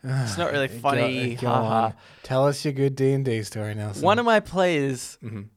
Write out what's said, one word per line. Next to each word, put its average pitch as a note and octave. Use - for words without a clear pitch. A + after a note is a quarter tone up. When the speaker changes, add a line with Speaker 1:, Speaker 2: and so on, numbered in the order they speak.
Speaker 1:
It's C3
not F3
really C#3
Speaker 2:
<sighs> -
Go, A#2
Speaker 1:
funny. B2+
Speaker 2:
go B2
Speaker 1:
Ha B2+
ha. A2
Speaker 2:
on. A2+
Tell C3+
us C#3
your D3
good C3+
D C3+
and C3+
D A2+
story, G#2+
Nelson. G#2
Speaker 1:
One G3+
of A#3+
my A3
players E3+
Speaker 2:
Mm-hmm. A2